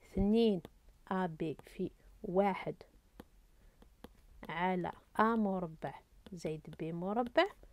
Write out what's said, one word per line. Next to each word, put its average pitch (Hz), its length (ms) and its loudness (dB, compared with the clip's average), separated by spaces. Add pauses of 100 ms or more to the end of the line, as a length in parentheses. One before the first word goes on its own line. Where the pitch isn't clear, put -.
اثنين 208 600 4 (480)
آ 185 160 0
بي 160 280 -6
في - 360 -8 (320)
واحد 185 520 0 (1700)
على 175 440 0 (260)
آ 208 40 6
مربع 190 720 0 (380)
زائد 156 460 -6
بي 160 140 -4
مربع 220 540 2 (260)